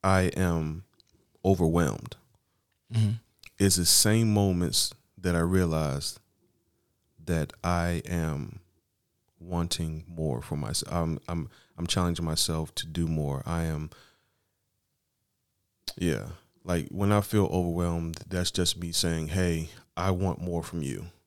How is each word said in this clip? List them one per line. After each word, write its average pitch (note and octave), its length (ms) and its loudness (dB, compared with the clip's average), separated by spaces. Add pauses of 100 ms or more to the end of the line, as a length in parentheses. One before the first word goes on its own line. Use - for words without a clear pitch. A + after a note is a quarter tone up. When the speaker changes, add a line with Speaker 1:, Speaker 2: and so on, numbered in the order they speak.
Speaker 1:
I F#2+ 200 6 (140)
am E2 480 0 (600)
overwhelmed, E2 720 2 (760)
Speaker 2:
Mm-hmm. A2 160 2 (480)
Speaker 1:
it's G2 180 4
the F2+ 100 2
same A2 460 6
moments F#2 640 2 (240)
that F2+ 160 0
I E2+ 60 4
realize D#2+ 800 0 (1040)
that D#2+ 280 -2 (120)
I F2 420 0
am D#2 540 -4 (800)
wanting E2+ 680 -4
more D#2 320 -2
for - 160 -8
myself. D2 380 -4
I'm, E2 240 0 (100)
I'm, E2+ 200 -4 (280)
I'm F2 120 -6
challenging F2 360 0
myself D#2+ 520 -2
to - 100 -6
do E2 220 -2
more. C#2+ 360 -2
I E2 200 -2
am, D#2 260 -4 (2000)
yeah. C#2 280 0 (380)
Like, F2 260 -2
when G2 220 2
I G#2 80 6
feel G#2 260 2
overwhelmed, E2+ 720 0 (100)
that's F2+ 220 -2
just F2+ 280 0
me E2+ 140 -6
saying, E2 360 0
"Hey, E2 400 0 (280)
I F2+ 140 0
want F#2 300 0
more E2+ 220 -2
from E2 200 -6
you." C2+ 240 -6 (200)